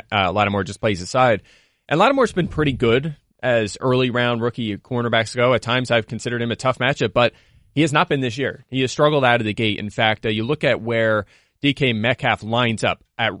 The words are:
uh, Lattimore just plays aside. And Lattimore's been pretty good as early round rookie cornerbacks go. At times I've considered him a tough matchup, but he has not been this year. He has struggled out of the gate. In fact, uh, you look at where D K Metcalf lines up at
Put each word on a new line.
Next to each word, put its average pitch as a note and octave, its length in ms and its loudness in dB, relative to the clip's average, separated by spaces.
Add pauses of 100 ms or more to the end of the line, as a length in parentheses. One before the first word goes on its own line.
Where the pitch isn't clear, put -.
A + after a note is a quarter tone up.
(100)
uh, F#2+ 220 0
Lattimore G2+ 320 0
just F#2+ 160 -12
plays G2+ 220 -2
aside. A#2+ 400 2 (440)
And D3 140 0
Lattimore's B3+ 320 2
been F3 160 -2
pretty D3+ 240 0
good C3 420 0 (280)
as A#2 380 0
early B2+ 280 2
round A#2+ 320 0
rookie A2+ 380 -4
cornerbacks A#2+ 580 -2
go. B2 160 4
At A2+ 100 2
times B2 280 -2
I've A#2 160 2
considered A#2+ 340 -6
him A#2 100 -4
a A2 60 -4
tough - 220 -2
matchup, B2+ 340 0
but A#2+ 220 2 (400)
he C#3+ 80 2
has D3+ 100 0
not D3+ 160 2
been C#3+ 120 -2
this B2 180 -4
year. B2+ 320 -6
He C3 100 -4
has B2+ 100 0
struggled D3+ 340 2
out A#2+ 180 4
of - 20 -4
the G#2+ 100 -2
gate. A2 240 -2
In G#2 120 -8
fact, A2 340 0
uh, A2+ 60 -2
you G#2+ 140 -2
look C#3 200 -4
at B2 160 2
where A2 460 0 (360)
D C#3+ 120 2
K C3 180 0
Metcalf A2+ 500 0
lines A2+ 400 0
up F#2+ 220 -2 (140)
at A2+ 220 0